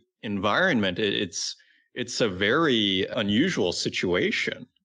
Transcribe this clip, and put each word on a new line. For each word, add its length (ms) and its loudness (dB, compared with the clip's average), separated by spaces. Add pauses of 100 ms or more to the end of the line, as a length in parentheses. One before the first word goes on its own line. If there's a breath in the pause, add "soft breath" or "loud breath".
(220)
environment, 800 0
it, 140 0
it's, 420 -4 (400 soft breath)
it's 240 -8
a 80 4
very 880 2
unusual 560 2
situation. 960 -2 (180)